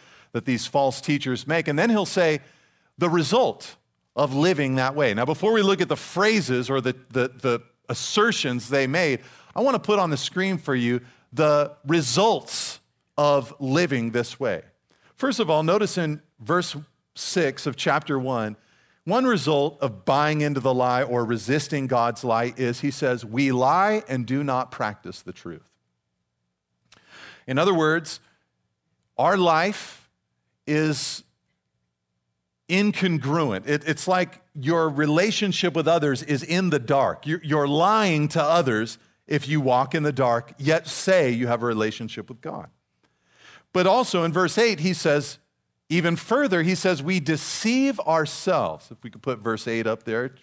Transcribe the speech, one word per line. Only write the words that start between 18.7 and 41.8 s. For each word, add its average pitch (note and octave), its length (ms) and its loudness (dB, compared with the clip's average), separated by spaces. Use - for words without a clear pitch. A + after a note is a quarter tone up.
one A#3+ 220 0
result C#3+ 560 0
of A2 240 -6
buying D3+ 340 2
into D3 220 0
the B2+ 120 2
lie B2 300 2
or A#2+ 220 -2
resisting C3+ 600 -2
God's A#2 360 0
light A#2+ 340 0
is, A#2+ 220 -2
he C#3 120 -2
says, B2 340 -2
"We C3 260 0
lie F3+ 560 2
and B2+ 180 -4
do C3+ 160 -2
not B2+ 300 -2
practice G#2+ 500 -8
the - 120 -14
truth." E2 360 -16
In C3 120 -2
other F#3 160 4
words, D#3+ 480 0
our E3 180 2
life F3 760 0
is D3+ 580 -2
incongruent. D#3+ 1000 0
It, D3 180 0
it's D#3 220 -4
like F3+ 340 0
your D#3+ 340 0
relationship E3 880 0
with D#3 140 2
others D3 340 2
is C#3+ 180 -2
in F3 280 0
the D3+ 100 2
dark. B2 480 0
You're, D#3+ 160 -4
you're D3 240 0
lying E3 600 2
to E3 120 0
others C3 560 2
if D3 200 -2
you D#3 120 0
walk C3 340 2
in D#3 100 0
the D3 100 0
dark, A#2+ 440 0
yet D#3 300 0
say E3+ 440 2
you A#2+ 160 -2
have A#2 160 0
a - 20 -2
relationship A2 640 -4